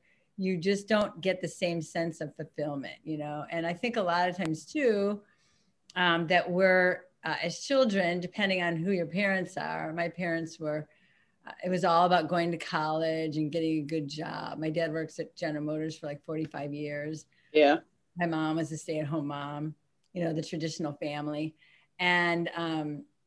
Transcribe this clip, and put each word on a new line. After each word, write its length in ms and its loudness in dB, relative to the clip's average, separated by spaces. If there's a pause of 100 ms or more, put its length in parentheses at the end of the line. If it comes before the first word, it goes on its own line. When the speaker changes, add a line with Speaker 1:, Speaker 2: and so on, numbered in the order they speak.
(360)
Speaker 1:
you 200 0
just 320 -2
don't 320 2
get 220 -2
the 60 -2
same 340 -2
sense 380 -4
of 160 -8
fulfillment, 580 -6 (100)
you 140 -6
know? 320 -6
And 160 -4
I 80 -2
think 220 -4
a 60 0
lot 260 2
of 80 -6
times 280 -4
too, 560 0 (760)
um, 320 4
that 200 6
we're, 540 6 (220)
uh, 180 -2
as 180 -4
children, 600 2
depending 420 0
on 140 0
who 160 0
your 140 2
parents 500 0
are, 360 -4
my 160 -2
parents 520 -4
were, 280 -4 (580)
uh, 40 -14 (140)
it 40 -2
was 160 0
all 220 6
about 220 4
going 240 2
to 60 -2
college 800 -2
and 140 -2
getting 300 -2
a 20 -4
good 260 -4
job. 500 -8
My 120 -2
dad 220 -2
works 260 -6
at 160 -8
General 300 -4
Motors 340 -4
for, 80 -12
like, 180 -10
forty-five 480 -6
years. 540 -8 (260)
Speaker 2:
Yeah. 260 8 (380)
Speaker 1:
My 100 0
mom 300 0
was 140 -2
a 80 -6
stay-at-home 480 -2
mom, 480 -6 (380)
you 100 -4
know, 100 0
the 100 -2
traditional 500 -4
family. 640 -6 (420)
And, 560 4
um, 500 -4 (220)